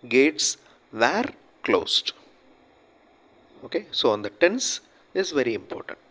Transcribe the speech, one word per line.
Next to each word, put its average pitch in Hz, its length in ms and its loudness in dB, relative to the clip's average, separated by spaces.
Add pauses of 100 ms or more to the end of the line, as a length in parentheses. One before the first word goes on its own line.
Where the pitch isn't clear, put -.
(140)
Gates 139 340 4 (540)
were 143 260 2 (380)
closed. - 420 0 (1600)
ஓகே, 143 140 -4 (200)
so - 60 2 (100)
அந்த 101 140 -6 (140)
tense 214 260 2 (520)
is 185 160 -2
very 120 240 0
important. - 500 -14